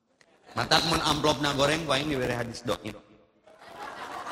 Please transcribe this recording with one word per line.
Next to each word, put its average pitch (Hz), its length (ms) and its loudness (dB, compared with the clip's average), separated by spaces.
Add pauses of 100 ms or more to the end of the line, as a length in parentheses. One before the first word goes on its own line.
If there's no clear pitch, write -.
(580)
Matak 156 320 4
mun 165 160 4
amplopna 147 480 2
goreng, 147 320 2
ku 139 80 2
aing 147 160 0
dibere 127 240 0
hadis 117 320 -6
doib. 104 320 -4
<laughs> - 0 - (1300)